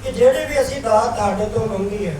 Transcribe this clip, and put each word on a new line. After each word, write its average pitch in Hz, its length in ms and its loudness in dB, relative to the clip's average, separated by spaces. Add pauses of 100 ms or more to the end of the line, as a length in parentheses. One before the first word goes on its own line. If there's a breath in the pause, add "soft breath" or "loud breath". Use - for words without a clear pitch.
ਕਿ 523 80 -6
ਜਿਹੜੇ 508 340 4
ਵੀ 285 160 0
ਅਸੀਂ 277 200 -2
ਦਾਤ 226 340 2
ਤੁਹਾਡੇ 202 300 0
ਤੋਂ 220 220 -2
ਮੰਗੀ 202 400 -4
ਹੈ 156 120 -4